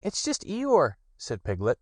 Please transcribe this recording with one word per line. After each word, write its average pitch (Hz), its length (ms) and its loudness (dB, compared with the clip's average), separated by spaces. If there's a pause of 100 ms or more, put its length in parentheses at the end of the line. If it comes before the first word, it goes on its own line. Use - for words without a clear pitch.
It's - 200 -4
just - 220 -4
Eeyore, 214 500 2 (220)
said - 260 -8
Piglet. 101 400 0